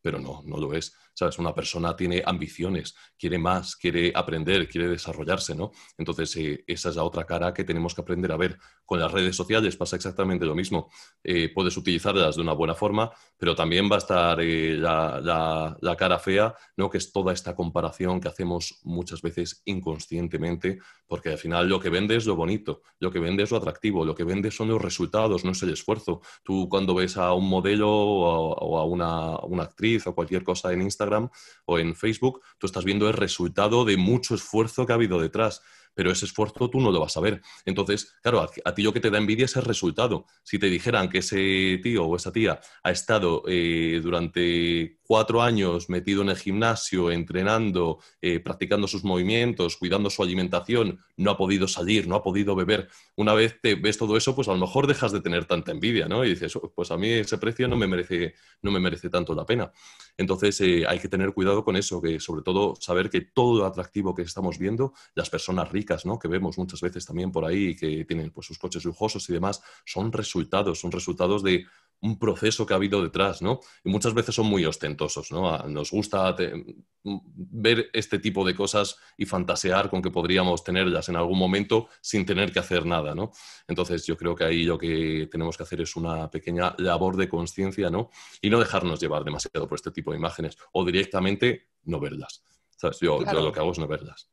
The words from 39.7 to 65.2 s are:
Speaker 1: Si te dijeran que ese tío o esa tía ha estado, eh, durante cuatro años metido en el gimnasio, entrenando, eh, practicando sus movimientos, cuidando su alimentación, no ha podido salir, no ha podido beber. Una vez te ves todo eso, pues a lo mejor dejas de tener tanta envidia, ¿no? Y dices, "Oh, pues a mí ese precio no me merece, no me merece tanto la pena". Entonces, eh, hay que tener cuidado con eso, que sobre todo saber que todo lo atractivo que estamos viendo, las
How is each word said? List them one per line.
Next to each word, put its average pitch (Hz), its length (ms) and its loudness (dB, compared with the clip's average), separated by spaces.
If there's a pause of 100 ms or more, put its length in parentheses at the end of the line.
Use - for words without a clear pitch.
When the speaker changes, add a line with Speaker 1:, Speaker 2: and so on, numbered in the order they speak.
Speaker 1:
Si 98 160 -4
te 101 60 2
dijeran 95 420 2
que 95 100 0
ese 95 640 2
tío 113 220 2
o 80 100 0
esa 90 160 -4
tía 101 300 2 (240)
ha 90 80 2
estado, 92 560 2
eh, 82 520 2
durante 85 1000 0
cuatro 113 400 4
años 95 480 2
metido 98 320 0
en 98 60 2
el 92 80 0
gimnasio, 98 720 0
entrenando, 90 880 0 (240)
eh, 87 160 0
practicando 98 480 0
sus 95 160 -6
movimientos, 95 760 0
cuidando 98 320 0
su 101 140 -2
alimentación, 90 800 0 (160)
no 98 160 2
ha 95 40 0
podido 95 300 2
salir, 92 400 0
no 90 80 0
ha 104 80 2
podido 98 320 0
beber. 92 340 0 (280)
Una 107 180 4
vez 113 260 4
te 107 140 4
ves 104 240 0
todo 107 180 2
eso, 127 200 2
pues 135 100 0
a 98 60 0
lo 92 60 2
mejor 135 280 2
dejas 131 240 2
de 98 100 -2
tener 85 260 -2
tanta 85 260 -2
envidia, 90 340 0
¿no? 110 180 0
Y 107 60 2
dices, 85 240 -4
"Oh, - 180 -8
pues 87 200 -4
a 85 40 -2
mí 98 120 0
ese 110 300 0
precio 117 280 0
no 123 100 0
me 104 120 2
merece, 87 460 -2 (280)
no 101 80 -2
me 95 80 2
merece 90 320 -2
tanto 85 240 0
la 76 100 -4
pena". 117 280 0 (440)
Entonces, 95 440 0
eh, 87 260 4
hay 90 140 0
que 92 80 -8
tener 95 240 0
cuidado 98 320 2
con 95 120 0
eso, 95 240 -2
que 82 200 -2
sobre 78 220 -6
todo 92 360 0
saber 90 320 0
que 90 120 0
todo 120 360 2
lo 98 80 2
atractivo 92 480 -4
que 90 80 -4
estamos 85 360 -4
viendo, 113 340 -2 (220)
las 80 140 -4